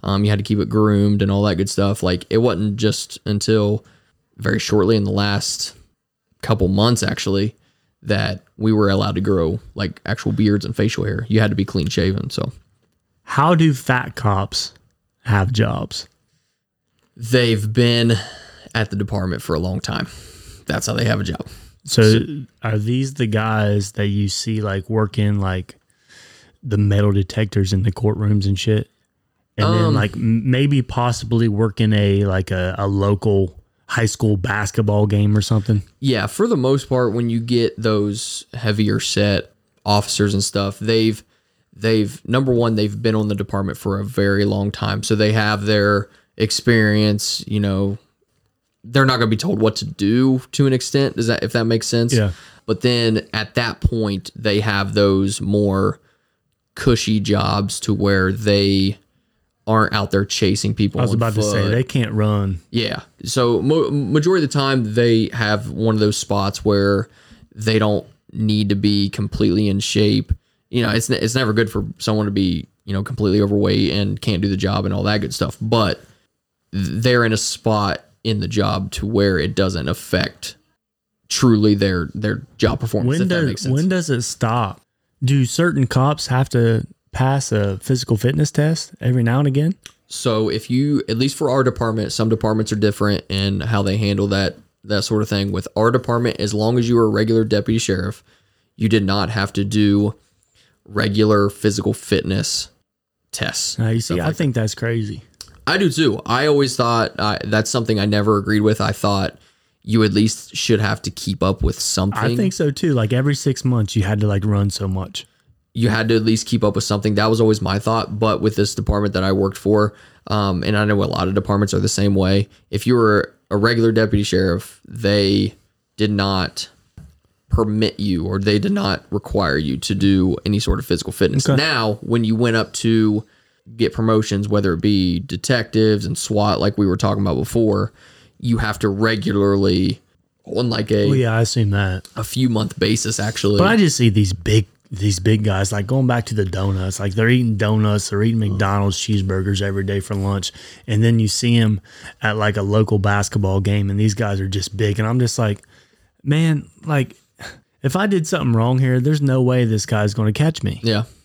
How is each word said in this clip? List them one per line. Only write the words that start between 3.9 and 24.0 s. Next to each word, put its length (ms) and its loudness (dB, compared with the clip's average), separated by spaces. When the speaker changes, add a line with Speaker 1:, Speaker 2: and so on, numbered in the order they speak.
Speaker 1:
very 220 -2
shortly 380 2
in 80 0
the 60 -4
last 640 -4
couple 260 0
months, 360 2
actually, 520 -2
that 400 -2
we 160 0
were 160 4
allowed 260 0
to 60 -2
grow, 380 0
like, 300 -6
actual 280 -4
beards 320 2
and 100 -6
facial 300 -2
hair. 240 -4
You 100 2
had 120 2
to 40 -2
be 100 0
clean 220 -4
shaven. 420 -2
So, 220 -6
Speaker 2:
How 320 2
do 180 4
fat 420 -2
cops 580 -2
have 300 0
jobs? 540 -4
Speaker 1:
They've 560 0
been 420 4
at 160 -2
the 60 -8
department 460 -4
for 140 -2
a 40 0
long 200 -2
time. 280 -6
That's 220 -6
how 60 -4
they 120 -2
have 140 0
a 40 -4
job. 240 -8
Speaker 2:
So, 160 2
Speaker 1:
So 440 4
Speaker 2:
are 140 -2
these 380 -2
the 120 -2
guys 680 0
that 140 -2